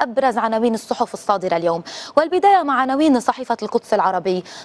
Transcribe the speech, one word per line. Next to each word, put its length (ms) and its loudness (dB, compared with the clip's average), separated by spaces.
أبرز 380 0
عناوين 360 0
الصحف 400 -4
الصادرة 420 -2
اليوم، 260 -2
والبداية 460 4
مع 180 0
عناوين 400 2
صحيفة 420 -2
القدس 320 -2
العربي. 500 0